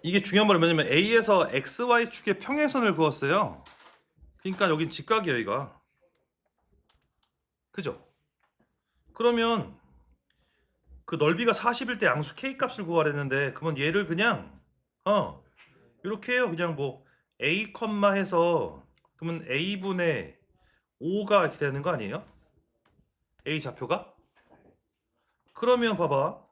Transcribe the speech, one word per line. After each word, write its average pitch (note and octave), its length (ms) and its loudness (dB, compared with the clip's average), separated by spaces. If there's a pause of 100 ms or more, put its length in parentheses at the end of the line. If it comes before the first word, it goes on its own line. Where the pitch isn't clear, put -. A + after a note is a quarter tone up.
이게 F#3+ 200 2
중요한 G#3 260 4
말은 F#3 140 6
뭐냐면 E3 260 4
A에서 G3+ 640 4
엑스와이 A#3 580 0
축의 G3 300 -2
평행선을 C4+ 560 0
그었어요. D3 680 0 (760)
그러니까 F#3+ 320 0
여긴 D#3 200 0
직각이에요, F3 460 -2
여기가. A2 440 -4 (1900)
그죠? - 340 -10 (1080)
그러면 A3+ 640 0 (1300)
그 E3+ 100 -6
넓이가 E3+ 380 2
사십일 A#3 440 -2
때 G#3 80 -2
양수 D3+ 300 0
K C4+ 220 -8
값을 A#3+ 280 -6
구하랬는데 C#3+ 680 0
그러면 D#3 240 -6
얘를 E3 300 0
그냥, E3+ 540 -4 (440)
어, B2+ 380 0 (600)
이렇게 G#3+ 300 -6
해요. B3 160 2
그냥 E3 260 -2
뭐 C#3 280 -6 (380)
A F#3+ 320 -2
컴마 G3+ 400 0
해서 E3+ 720 0 (320)
그러면 E3 340 -8
A분의 F3 880 -4 (600)
오가 G3 440 2
이렇게 D3+ 140 -2
되는 C#3 240 -2
거 E3+ 80 -2
아니에요? B2 360 -6 (1200)
A D3+ 120 -2
좌표가? D#3+ 540 -6 (1400)
그러면 A#3 440 2
봐봐. C#3+ 440 0 (100)